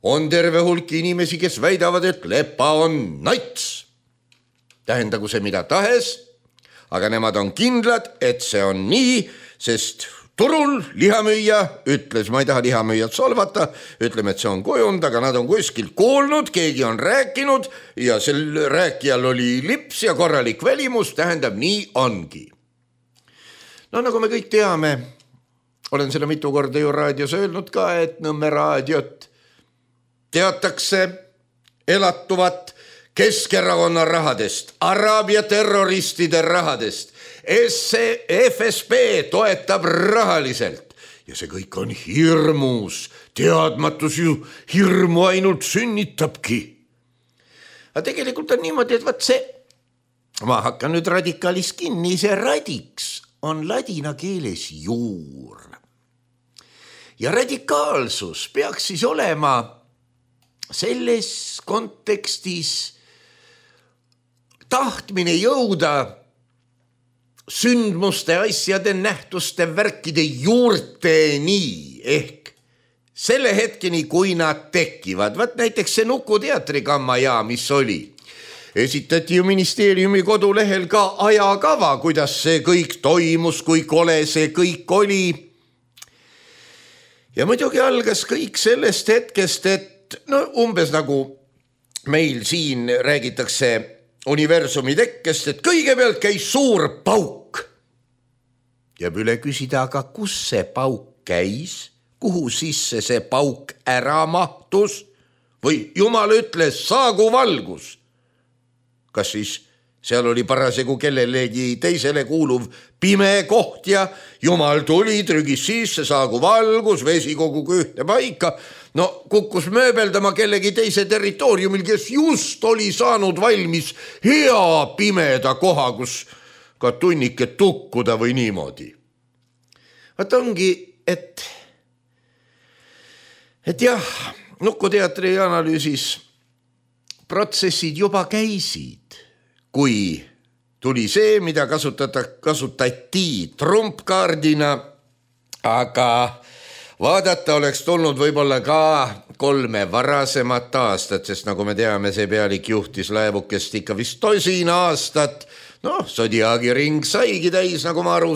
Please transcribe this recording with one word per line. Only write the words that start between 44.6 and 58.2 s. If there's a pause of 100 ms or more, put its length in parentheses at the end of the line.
hirmu
ainult
sünnitabki. (1400)
Aga
tegelikult
on
niimoodi,
et
vaat
see, (1080)
ma
hakkan
nüüd
radikaalis
kinni,
see
radiks (240)
on
ladina
keeles
juur. (1500)
Ja
radikaalsus